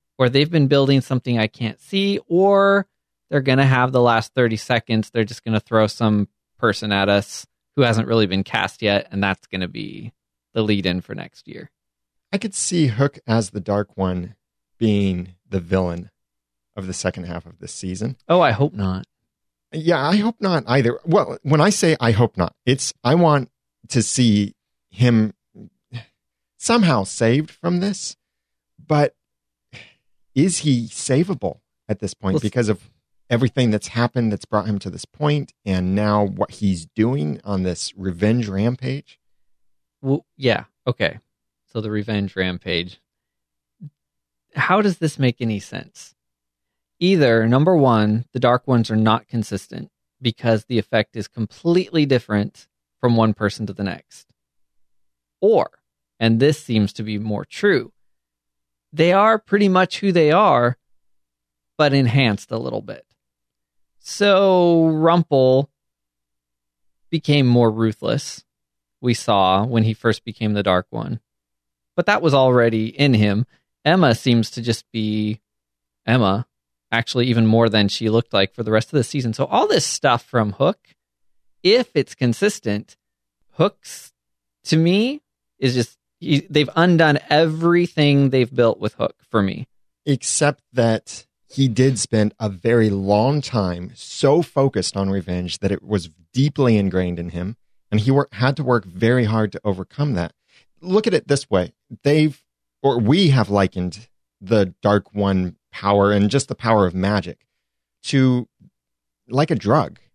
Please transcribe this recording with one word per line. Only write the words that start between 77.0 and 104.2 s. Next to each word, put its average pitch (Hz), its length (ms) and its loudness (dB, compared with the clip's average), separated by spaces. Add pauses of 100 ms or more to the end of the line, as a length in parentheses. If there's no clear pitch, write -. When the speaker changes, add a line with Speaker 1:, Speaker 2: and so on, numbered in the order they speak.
Speaker 1:
even 117 200 2
more 113 220 4
than 104 200 2
she 110 200 -4
looked 113 240 0
like 98 220 0
for 120 80 -10
the 107 100 -6
rest 107 160 0
of - 80 -4
the 120 80 2
season. 123 300 -6
So 135 100 -2
all 285 240 0
this 269 180 0
stuff - 380 -2
from 107 280 -2
Hook, - 420 -4 (680)
if 226 320 2
it's 139 200 -2
consistent, 120 800 -2 (560)
Hook's, - 600 -6 (520)
to - 120 0
me, 202 460 0 (360)
is 127 160 0
just, 120 220 -2 (240)
he, 160 200 0 (100)
they've 147 260 0
undone 160 420 4 (120)
everything 156 1000 2
they've 127 240 0
built 117 240 2
with 107 160 -6
Hook - 220 -6 (140)
for 107 120 0
me. 98 240 -4 (380)
Speaker 2:
Except - 580 -2 (100)
that 117 540 -2 (220)
he 135 200 0
did 127 300 0
spend 107 400 -2
a 110 100 -6
very 110 420 0
long 104 500 0
time 92 540 -4
so - 480 0
focused 135 540 -2
on 98 140 -2
revenge 90 500 -6
that 98 120 -2
it 82 100 -6
was 87 280 -4 (220)
deeply 131 440 2
ingrained 92 420 -2
in 85 120 -10
him, 90 260 -8 (340)
and 107 100 0
he 113 100 0
wor-, 135 220 2
had 131 240 -2
to 151 80 -8
work 120 200 0
very 113 400 0
hard 107 280 0
to - 120 -14
overcome 104 500 -4
that. 87 180 -4 (480)
Look 190 260 0
at 190 80 0
it - 120 -2
this 139 240 -2
way. 90 220 0 (320)
They've, 151 360 2 (420)
or 135 180 2
we 147 300 4
have 127 200 2
likened 92 580 -2 (320)